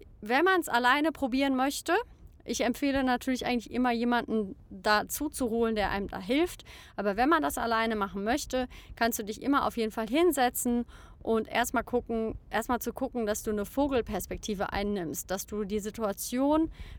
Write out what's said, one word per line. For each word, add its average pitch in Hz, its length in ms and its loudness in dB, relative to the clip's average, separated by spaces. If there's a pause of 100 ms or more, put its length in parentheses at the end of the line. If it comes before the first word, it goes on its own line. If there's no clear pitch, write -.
(220)
wenn 262 240 4
man's 370 240 4
alleine 269 420 4
probieren 269 440 0
möchte, 277 380 0 (500)
ich - 180 -2
empfehle 262 420 0
natürlich 254 420 0
eigentlich 240 240 -2
immer, 247 220 0
jemanden 226 640 0 (140)
dazu 214 580 0
zu 262 220 -2
holen, 226 260 2
der 196 140 2
einem 196 180 -2
da - 100 -6
hilft. 262 460 0 (320)
Aber 196 200 0
wenn 247 120 4
man 320 140 6
das 285 160 0
alleine 226 380 2
machen 196 280 -2
möchte, 254 440 0 (280)
kannst 233 220 0
du 220 60 -6
dich 214 180 -8
immer 277 240 4
auf 214 100 -4
jeden 220 160 0
Fall 226 160 -4
hinsetzen 247 760 2 (380)
und 220 240 0
erstmal 233 380 0
gucken, 226 520 -2 (140)
erstmal 226 300 0
zu 240 120 -6
gucken, 247 340 -4
dass 208 180 -2
du 220 80 -2
eine 208 120 -2
Vogelperspektive 220 1080 -2
einnimmst, 202 580 -4
dass 190 160 -4
du 208 180 -6
die 202 140 -2
Situation 247 920 0 (280)